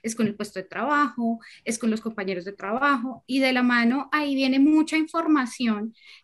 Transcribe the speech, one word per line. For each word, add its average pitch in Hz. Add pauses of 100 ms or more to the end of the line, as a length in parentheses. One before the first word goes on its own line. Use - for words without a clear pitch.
¿Es 226
con 220
el 202
puesto 208
de 185
trabajo? 233 (260)
¿Es 233
con 233
los 220
compañeros 190
de 202
trabajo? 254
Y 262
de 262
la 247
mano 247
ahí 294
viene 269
mucha 311
información, 254 (280)